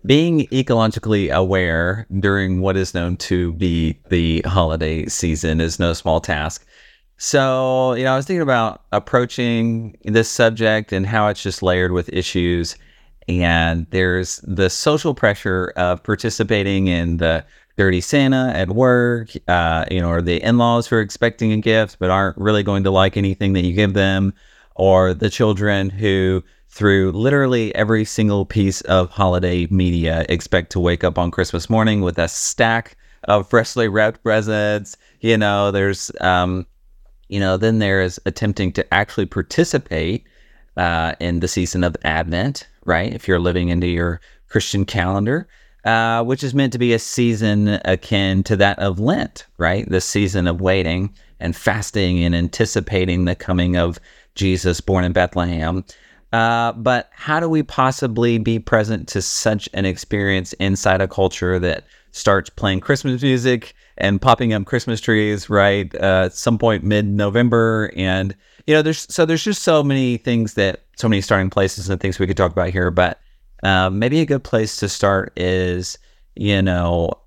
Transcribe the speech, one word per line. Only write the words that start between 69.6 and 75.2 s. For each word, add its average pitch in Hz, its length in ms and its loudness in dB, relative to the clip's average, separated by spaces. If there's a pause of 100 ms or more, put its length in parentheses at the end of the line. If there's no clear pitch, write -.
so 156 200 2
many 135 340 0
things 113 380 -2
that, 98 300 -2 (120)
so 117 120 -2
many 101 120 2
starting 95 300 0
places 95 400 -2
and 92 100 -2
things 95 180 -4
we 95 80 2
could 92 100 -2
talk 90 160 2
about 90 180 -2
here, 90 200 0
but, 90 300 0 (420)
uh, 92 280 2
maybe 123 300 0
a 156 60 0
good 139 180 -2
place 110 340 -2
to 101 100 -2
start 98 480 0